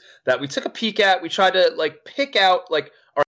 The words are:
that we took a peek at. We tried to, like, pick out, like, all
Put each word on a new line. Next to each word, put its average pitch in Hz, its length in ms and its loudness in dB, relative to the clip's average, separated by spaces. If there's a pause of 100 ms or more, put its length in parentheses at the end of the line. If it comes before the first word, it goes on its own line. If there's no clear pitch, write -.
(240)
that 127 160 0
we 143 60 -8
took - 200 -6
a - 40 -8
peek 214 300 -4
at. 190 200 2
We 165 80 -8
tried 185 260 2
to, 180 200 4
like, 151 300 -6
pick 277 320 -4
out, 190 340 2
like, 151 220 -4 (240)
all 143 120 2